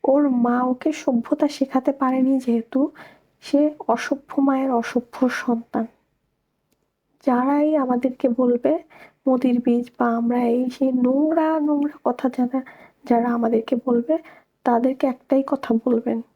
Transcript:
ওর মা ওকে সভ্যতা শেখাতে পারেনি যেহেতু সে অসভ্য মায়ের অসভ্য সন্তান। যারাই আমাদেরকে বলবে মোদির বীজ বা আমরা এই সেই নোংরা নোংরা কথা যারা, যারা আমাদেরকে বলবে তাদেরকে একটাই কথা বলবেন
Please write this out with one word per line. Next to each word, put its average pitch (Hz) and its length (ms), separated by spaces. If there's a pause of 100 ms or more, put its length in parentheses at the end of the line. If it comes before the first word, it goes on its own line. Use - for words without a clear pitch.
ওর 285 240
মা 240 340
ওকে 254 300
সভ্যতা 285 560
শেখাতে 269 440
পারেনি 262 460
যেহেতু 254 520 (500)
সে 302 340 (140)
অসভ্য - 520
মায়ের 269 300
অসভ্য 240 580
সন্তান। 233 580 (1400)
যারাই 285 500
আমাদেরকে 254 520
বলবে 247 500 (480)
মোদির 247 340
বীজ 240 380
বা 233 180
আমরা 240 260
এই 247 280
সেই 262 220
নোংরা 311 680
নোংরা 294 440
কথা 247 240
যারা, 254 340 (420)
যারা 240 240
আমাদেরকে 233 480
বলবে 240 420 (460)
তাদেরকে 254 420
একটাই 269 400
কথা 277 280
বলবেন 226 480 (140)